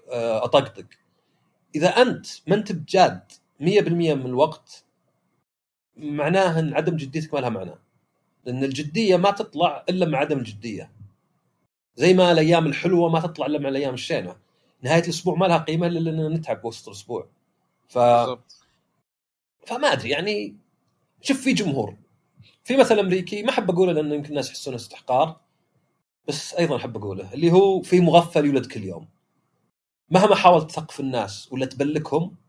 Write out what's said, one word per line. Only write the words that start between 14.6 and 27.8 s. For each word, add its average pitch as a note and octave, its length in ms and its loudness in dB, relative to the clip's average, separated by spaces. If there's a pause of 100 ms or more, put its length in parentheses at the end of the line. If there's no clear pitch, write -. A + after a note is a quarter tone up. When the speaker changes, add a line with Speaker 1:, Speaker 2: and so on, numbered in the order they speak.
Speaker 1:
نهاية D#3 220 2
الأسبوع E3+ 300 -4
ما F3 120 2
لها E3+ 120 4
قيمة D#3+ 280 -2
إلا E3+ 120 -2
لأننا D#3+ 300 -4
نتعب D3+ 360 -6
وسط - 240 -12
الأسبوع. G2+ 380 -12 (640)
ف-، - 100 -4
Speaker 2:
بالضبط. A#2+ 580 2 (1120)
Speaker 1:
فما B3+ 260 0
أدري، A#2+ 180 -4
يعني G#3 460 -4 (640)
شوف، C4+ 180 -2
في C4+ 120 0
جمهور. C#3 440 -2 (680)
في B3 120 0
مثل A#3+ 220 6
أمريكي، F#3+ 440 -2
ما A#3 80 0
أحب A3 200 -2
أقوله F3+ 220 2
لأن D3+ 200 -2
يمكن D3 180 -6
الناس C#3+ 180 -6
يحسونه - 280 -12
استحقار، C3+ 640 -4 (880)
بس - 260 -10
أيضًا E3 220 0
أحب A2+ 200 -10
أقوله، G2+ 380 -10
اللي E3 180 2
هو: F#3+ 300 6